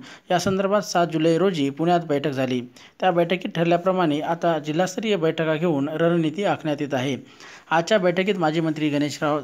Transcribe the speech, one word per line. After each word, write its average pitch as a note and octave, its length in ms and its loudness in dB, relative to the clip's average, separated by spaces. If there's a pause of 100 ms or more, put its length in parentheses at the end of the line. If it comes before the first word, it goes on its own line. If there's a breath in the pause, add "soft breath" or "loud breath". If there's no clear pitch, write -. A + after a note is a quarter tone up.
(320 loud breath)
या F3 80 2
संदर्भात G3 420 0
सात F3 320 0
जुलै E3 240 2
रोजी E3 320 2
पुण्यात E3+ 300 2
बैठक D3 320 -2
झाली. B2+ 300 -2 (380 loud breath)
त्या F#3 120 2
बैठकीत F3 400 0
ठरल्याप्रमाणे E3+ 680 2
आता E3 400 0
जिल्हास्तरीय F3+ 560 -2
बैठका D#3+ 400 0
घेऊन D3 340 0
रणनीती E3 540 0
आखण्यात D3+ 360 -2
येत C#3+ 140 -4
आहे. C3 240 -2 (540 loud breath)
आजच्या E3+ 260 2
बैठकीत F#3 380 2
माजी D#3+ 240 0
मंत्री D#3 300 0
गणेशराव D3 540 0